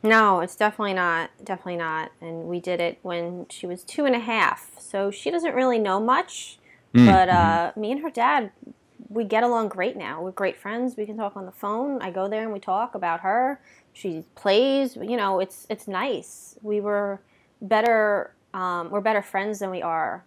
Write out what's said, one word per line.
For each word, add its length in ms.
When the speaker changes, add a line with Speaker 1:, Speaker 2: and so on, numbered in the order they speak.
Speaker 1:
No, 380
it's 140
definitely 380
not. 360
Definitely 340
not. 420
And 240
we 160
did 220
it 220
when 460
she 160
was 180
two 220
and 100
a 40
half. 600
So 320
she 200
doesn't 240
really 240
know 200
much. 600
Speaker 2:
Mm, 120
Speaker 1:
But, 240
Speaker 2:
mm-hmm. 480
Speaker 1:
uh, 40
me 120
and 80
her 80
dad, 420
we 140
get 200
along 260
great 260
now. 260
We're 100
great 260
friends. 400
We 80
can 120
talk 200
on 80
the 60
phone. 500
I 100
go 160
there 160
and 100
we 60
talk 360
about 260
her. 400
She 320
plays. 600
You 220
know, 220
it's, 300
it's 180
nice. 720
We 200
were 400
better, 720
um, 360
we're 120
better 200
friends 380
than 100
we 120
are 460